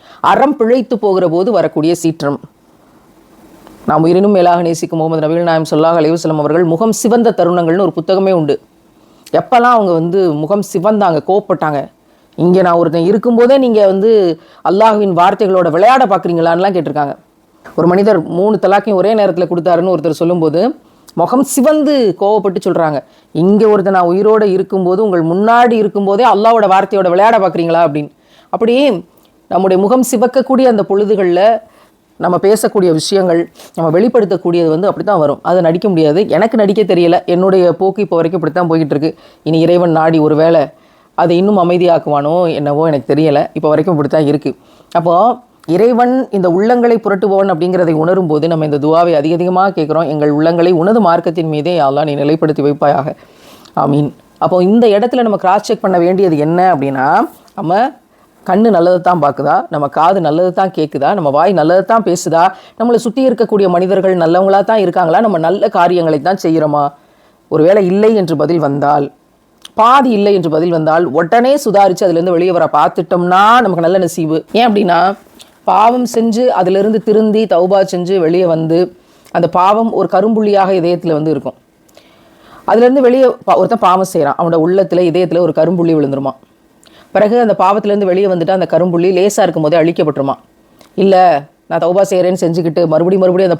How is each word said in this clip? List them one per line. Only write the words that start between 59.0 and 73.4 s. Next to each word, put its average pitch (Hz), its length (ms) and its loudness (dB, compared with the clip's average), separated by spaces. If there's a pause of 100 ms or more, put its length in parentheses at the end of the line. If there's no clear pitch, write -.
தான் 175 220 0
பார்க்குதா, 143 340 0 (140)
நம்ம 147 180 -4
காது 175 320 0
நல்லதை 170 300 0
தான் 190 200 -2
கேட்குதா, 147 440 -4
நம்ம 156 160 -2
வாய் 165 220 0
நல்லதை 175 320 2
தான் 226 180 0
பேசுதா, 175 420 0 (340)
நம்மளை 233 160 0
சுத்தி 247 340 0
இருக்கக்கூடிய 214 400 0
மனிதர்கள் 185 480 0
நல்லவங்களா 185 480 2
தான் 220 200 0
இருக்காங்களா, 175 360 0
நம்ம 208 180 0
நல்ல 196 300 -2
காரியங்களை 175 520 0
தான் 190 220 -4
செய்கிறோமா? 156 400 0 (680)
ஒருவேளை 180 360 2
இல்லை 202 280 2
என்று 170 220 -2
பதில் 151 220 0
வந்தால், 143 480 -2 (680)
பாதி 247 360 4
இல்லை 202 240 2
என்று 170 160 -2
பதில் 160 200 0
வந்தால், 160 340 0
உடனே 175 500 0
சுதாரிச்சு 202 500 2
அதுலேருந்து 175 320 0
வெளியே 175 140 0
வர 170 220 0
பார்த்துட்டோம்னா 175 720 0 (160)